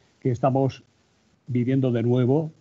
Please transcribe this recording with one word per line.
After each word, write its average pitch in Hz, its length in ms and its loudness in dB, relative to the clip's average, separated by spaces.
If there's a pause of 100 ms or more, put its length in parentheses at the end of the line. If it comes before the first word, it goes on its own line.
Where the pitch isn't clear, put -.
(180)
que 131 120 -4
estamos 131 520 0 (640)
viviendo 127 460 0
de 117 100 0
nuevo 127 480 0 (100)